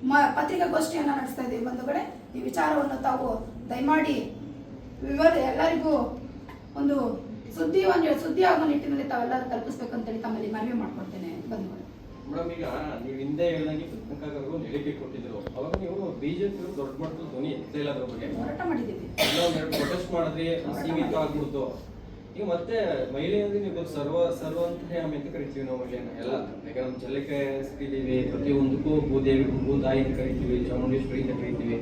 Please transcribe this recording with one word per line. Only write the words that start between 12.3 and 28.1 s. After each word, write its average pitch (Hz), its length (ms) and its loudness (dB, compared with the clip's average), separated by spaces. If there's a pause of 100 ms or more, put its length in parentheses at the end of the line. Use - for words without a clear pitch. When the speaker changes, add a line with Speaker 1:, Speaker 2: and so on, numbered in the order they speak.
Speaker 2:
ಮೇಡಮ್, 170 200 -4
ಈಗ 165 140 -6 (400)
ನೀವು 135 120 -6
ಹಿಂದೆ 151 320 2
ಹೇಳ್ದಂಗೆ 151 340 -2
ಪ್ರಿಯಾಂಕಾ 143 500 -8
ಗಾಂಧಿ 139 220 -6
ಒಂದು 156 100 -4
ಹೇಳಿಕೆ 143 260 -4
ಕೊಟ್ಟಿದ್ರು, - 460 -8 (200)
ಅವಾಗ 156 220 -4
ನೀವು 185 400 -4
ಬಿ 139 80 -2
ಜೆ 180 220 0
ಪಿ 196 80 -6
ಅವರು 175 200 -6
ದೊಡ್ಡ 139 240 -6
ಮಟ್ಟದಲ್ಲಿ 160 280 -8
ಧ್ವನಿ 135 200 -4
ಎತ್ತಲೇ - 320 -6
ಇಲ್ಲ 143 100 -2
ಅದ್ರ 127 120 -4
ಬಗ್ಗೆ. - 240 -6 (100)
Speaker 1:
ಹೋರಾಟ - 300 -4
ಮಾಡಿದ್ದೀವಿ. 220 380 -2 (160)
Speaker 2:
ಎಲ್ಲ 175 260 4
ಒಂದೆರಡು 156 240 0
ಪ್ರೊಟೆಸ್ಟ್ 170 420 0
ಮಾಡಿದ್ರಿ, 165 360 0
Speaker 1:
ಹೋರಾಟ 165 360 -2
Speaker 2:
ಸೀಮಿತ 160 140 0
Speaker 1:
ಮಾಡಿದ್ದೀವಿ. 156 240 2
Speaker 2:
ಆಗ್ಬಿಡ್ತು. 143 400 0 (760)
ಈಗ 202 120 -2
ಮತ್ತೆ 170 280 0 (360)
ಮಹಿಳೆಯರಿಗೆ 202 460 2
ನೀವು 170 360 -4
ಸರ್ವ, 147 220 0 (240)
ಸರ್ವ 160 240 0
ಅಂತ 170 260 -4
ಹೇಳಿ 160 240 -2
ಅಂತ 139 200 -6
ಕರಿತೀವಿ 139 300 -6
ನಾವು 127 120 -4
ಮಹಿಳೆಯನ್ನ 123 420 -6
ಎಲ್ಲ. 123 140 -2 (380)
ಈಗ 131 140 -4
ನಮ್ಮ 127 160 -4
ಜಲಕ್ಕೆ 139 380 -2 (440)
ಇದ್ದೀವಿ, 135 340 0 (140)